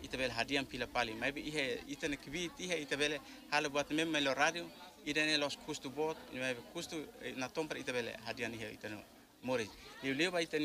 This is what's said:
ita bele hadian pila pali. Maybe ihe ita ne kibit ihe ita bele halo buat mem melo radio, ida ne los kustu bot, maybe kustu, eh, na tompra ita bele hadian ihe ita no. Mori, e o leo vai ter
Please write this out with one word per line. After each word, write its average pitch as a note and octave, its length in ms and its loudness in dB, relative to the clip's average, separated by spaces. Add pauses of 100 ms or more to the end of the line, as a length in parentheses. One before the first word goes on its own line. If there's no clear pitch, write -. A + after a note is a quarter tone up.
ita C3+ 140 -4
bele B2+ 160 0
hadian B2 320 2
pila B2 220 -2
pali. A#2 260 2
Maybe C3 280 0
ihe C3+ 460 0
ita C#3+ 200 -4
ne C#3+ 100 0
kibit E3 420 -6
ihe F3+ 220 0
ita C#3 160 0
bele D3 220 2 (320)
halo D3 180 4
buat C#3+ 220 2
mem D#3+ 180 4
melo C#3+ 240 4
radio, E3 320 4 (400)
ida D3+ 200 4
ne D#3 120 6
los C#3+ 200 2
kustu D3 340 -6
bot, D#3 260 0 (160)
maybe B2+ 260 0 (140)
kustu, E3+ 220 -6 (280)
eh, B2 140 -6
na B2+ 120 0
tompra D#3 280 -2
ita C3 160 -2
bele A2+ 320 0
hadian A2+ 300 -2
ihe A2 180 -6
ita G#2+ 160 -8
no. G#2+ 80 -6 (500)
Mori, A#2+ 220 2 (340)
e C3+ 80 2
o - 20 2
leo D#3+ 160 4
vai F3 160 2
ter D#3 200 0